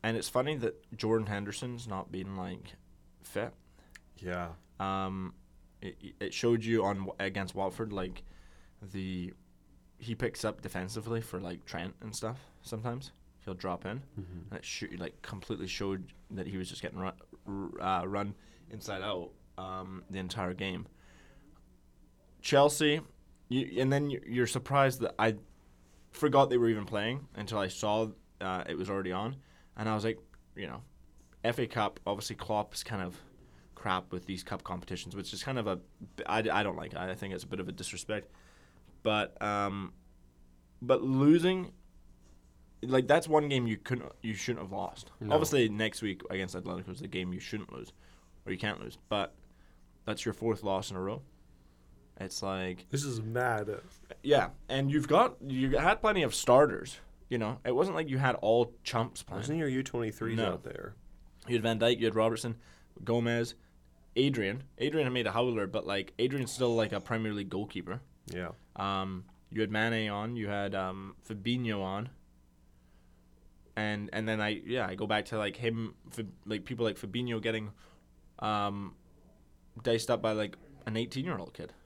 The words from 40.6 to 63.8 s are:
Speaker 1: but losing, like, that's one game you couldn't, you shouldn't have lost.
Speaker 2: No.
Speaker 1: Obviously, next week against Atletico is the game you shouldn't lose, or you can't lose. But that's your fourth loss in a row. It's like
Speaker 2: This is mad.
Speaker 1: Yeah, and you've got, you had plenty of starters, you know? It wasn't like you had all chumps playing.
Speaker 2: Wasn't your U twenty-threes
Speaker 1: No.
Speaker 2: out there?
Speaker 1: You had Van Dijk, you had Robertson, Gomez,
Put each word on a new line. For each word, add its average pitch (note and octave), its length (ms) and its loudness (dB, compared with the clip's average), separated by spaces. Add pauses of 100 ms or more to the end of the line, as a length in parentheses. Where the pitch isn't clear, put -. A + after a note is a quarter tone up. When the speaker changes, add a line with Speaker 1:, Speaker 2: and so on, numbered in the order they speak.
Speaker 1:
but B2 200 4
losing, E3 680 6 (1120)
like, B2+ 240 4
that's D#3+ 220 8
one D#3 200 6
game B2+ 180 4
you A2 120 2
couldn't, G#2+ 320 -4 (120)
you A2 120 -2
shouldn't G2 300 -2
have F#2+ 80 -8
lost. - 380 -6 (100)
Speaker 2:
No. A2 140 2
Speaker 1:
Obviously, C#3+ 340 6
next G#2+ 340 0
week G2 280 -4
against F#2+ 240 -4
Atletico F2+ 360 -6
is - 100 -10
the G2+ 80 -10
game F2+ 240 -4
you F#2 80 -6
shouldn't - 320 -8
lose, A#1+ 200 -12 (520)
or - 80 -4
you F#2 60 -4
can't G#2 220 -2
lose. - 180 -12 (100)
But G2+ 260 0 (720)
that's - 220 -4
your A2 80 -2
fourth A2 280 -2
loss F#2+ 280 0
in F#2+ 60 -6
a F2+ 40 -4
row. G#2+ 220 -4 (1000)
It's - 220 -8
like F#2 480 -2
Speaker 2:
This C#3 140 0
is A#2 180 -4
mad. A2 480 0 (520)
Speaker 1:
Yeah, A#2+ 280 6 (180)
and C#3 220 2
you've D3 180 4
got, F#3+ 280 8 (100)
you C3 320 2
had F#3 240 4
plenty G#3+ 200 4
of B2+ 120 2
starters, - 640 8 (320)
you B2 80 0
know? A2 260 -2
It B2 100 2
wasn't E3+ 220 4
like D#3+ 140 -2
you C3 80 2
had C3 180 6
all A#2 380 6 (100)
chumps A#2+ 380 -2
playing. F#2+ 180 -8
Speaker 2:
Wasn't C#3+ 180 -2
your D#3 100 0
U C3 140 2
twenty-threes A2+ 540 -2
Speaker 1:
No. G#2+ 160 2
Speaker 2:
out - 120 -6
there? - 300 -10 (540)
Speaker 1:
You A#2+ 60 2
had A2+ 80 4
Van A2+ 160 2
Dijk, A#2 200 6
you A2 60 2
had A2 100 4
Robertson, A2+ 420 2 (460)
Gomez, A#2 520 2 (600)